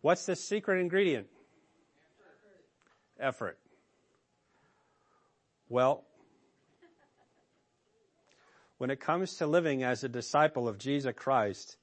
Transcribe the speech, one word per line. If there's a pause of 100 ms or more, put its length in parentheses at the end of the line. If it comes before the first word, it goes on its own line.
"What's
the
secret
ingredient?" (1900)
Effort. (2000)
Well, (2750)
when
it
comes
to
living
as
a
disciple
of
Jesus
Christ